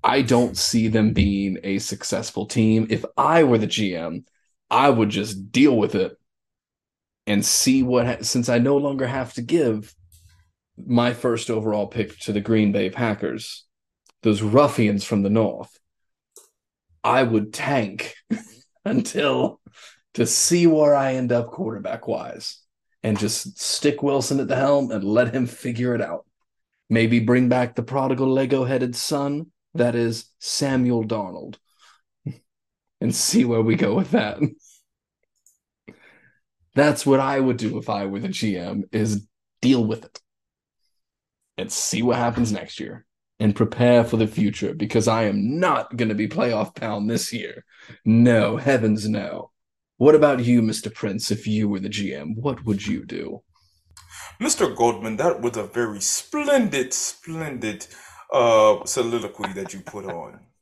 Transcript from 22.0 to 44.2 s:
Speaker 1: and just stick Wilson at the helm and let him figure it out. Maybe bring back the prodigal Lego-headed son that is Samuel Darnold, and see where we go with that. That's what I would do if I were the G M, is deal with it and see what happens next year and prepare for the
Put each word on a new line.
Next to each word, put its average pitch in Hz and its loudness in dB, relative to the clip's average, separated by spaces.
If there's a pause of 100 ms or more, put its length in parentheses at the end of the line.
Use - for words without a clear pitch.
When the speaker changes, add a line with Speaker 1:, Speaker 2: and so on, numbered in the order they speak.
Speaker 1:
and 104 0
just - -6
stick - -2
Wilson 139 0
at 123 -4
the 131 0
helm 135 2
and 104 -4
let 113 2
him 127 0
figure 123 -4
it 107 -2
out. 85 -8 (640)
Maybe 113 4
bring 123 4
back 123 0
the 123 -4
prodigal 135 0
Lego-headed 131 0
son 143 -6 (240)
that 120 0
is 117 -2 (120)
Samuel 123 0
Darnold, 101 -8 (1400)
and - -2
see - 2
where 113 2
we 113 2
go - 0
with 190 0
that. 107 0 (2250)
That's 147 2
what 135 4
I 135 0
would 127 2
do 107 -4
if - -8
I 101 -4
were 98 -6
the 98 -6
G 98 -4
M, 92 -6
is 107 -2 (340)
deal 123 4
with 90 -6
it - -20 (1400)
and 95 -10
see - -4
what 123 2
happens 120 0
next 87 -8
year - -12 (340)
and 104 2
prepare 120 4
for 117 -2
the 110 2